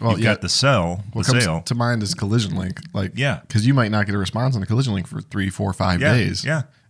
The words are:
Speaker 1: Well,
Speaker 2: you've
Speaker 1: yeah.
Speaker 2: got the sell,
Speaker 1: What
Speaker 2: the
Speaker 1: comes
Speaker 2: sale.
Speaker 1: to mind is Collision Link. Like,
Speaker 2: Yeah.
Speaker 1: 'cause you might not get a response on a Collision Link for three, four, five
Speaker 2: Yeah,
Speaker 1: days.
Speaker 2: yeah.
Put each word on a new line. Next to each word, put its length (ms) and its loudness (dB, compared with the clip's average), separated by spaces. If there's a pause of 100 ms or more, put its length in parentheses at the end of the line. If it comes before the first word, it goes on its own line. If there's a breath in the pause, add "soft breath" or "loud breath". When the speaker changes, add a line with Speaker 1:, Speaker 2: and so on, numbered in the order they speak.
Speaker 1:
Well, 120 2
Speaker 2:
you've 80 -2
Speaker 1:
yeah. 100 4
Speaker 2:
got 100 -2
the 80 -4
sell, 640 0
Speaker 1:
What 140 -2
Speaker 2:
the 60 2
Speaker 1:
comes 120 4
Speaker 2:
sale. 160 0
Speaker 1:
to 140 -4
mind 280 0
is 120 -4
Collision 400 0
Link. 260 -6 (100)
Like, 240 -4
Speaker 2:
Yeah. 320 -2
Speaker 1:
'cause 180 2
you 100 6
might 160 2
not 160 2
get 80 0
a 20 0
response 400 0
on 60 -2
a 20 -6
Collision 300 0
Link 120 -4
for 140 -10
three, 300 -2
four, 200 -2
five 300 2
Speaker 2:
Yeah, 140 4
Speaker 1:
days. 280 0
Speaker 2:
yeah. 200 0 (260 soft breath)